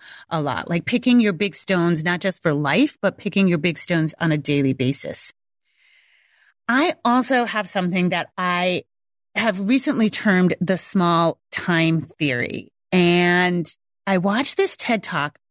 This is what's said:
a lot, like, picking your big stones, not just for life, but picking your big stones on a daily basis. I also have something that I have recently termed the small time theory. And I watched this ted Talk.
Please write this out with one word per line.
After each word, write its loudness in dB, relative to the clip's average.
a -2
lot, -4
like, -2
picking 2
your 2
big -4
stones, 0
not -2
just -4
for 2
life, 2
but -2
picking 0
your 2
big -2
stones 0
on 0
a 0
daily 0
basis. -2
I 0
also 2
have -4
something 0
that -4
I -2
have -2
recently 2
termed 2
the 0
small 0
time 0
theory. -6
And 2
I 0
watched -2
this 0
ted -2
Talk. -6